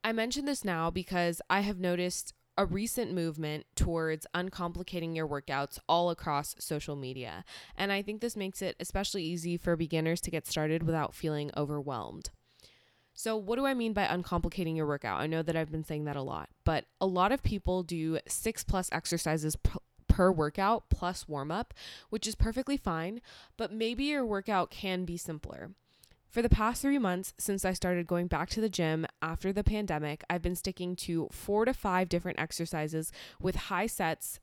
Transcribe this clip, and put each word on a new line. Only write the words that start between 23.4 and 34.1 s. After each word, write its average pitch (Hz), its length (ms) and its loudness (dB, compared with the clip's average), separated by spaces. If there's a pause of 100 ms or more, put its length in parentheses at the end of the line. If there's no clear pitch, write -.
but 220 160 -4
maybe 226 320 -2
your 285 200 2
workout 196 460 0
can 185 340 -2
be 170 120 -4
simpler. - 560 -10 (580)
For 240 120 0
the 233 60 4
past 220 340 6
three 277 160 4
months 190 400 2
since 196 260 -2
I 185 80 2
started 180 340 2
going 175 220 2
back 165 220 0
to 220 100 -2
the 220 80 4
gym 160 380 2 (140)
after 165 320 -2
the 202 120 0
pandemic, 160 680 0
I've 175 120 0
been 180 120 0
sticking 180 420 -4
to 165 360 -2
four 208 320 2
to 254 100 2
five 185 340 2
different 170 300 0
exercises 160 720 -2 (300)
with 185 160 0
high 196 300 -2
sets - 560 -2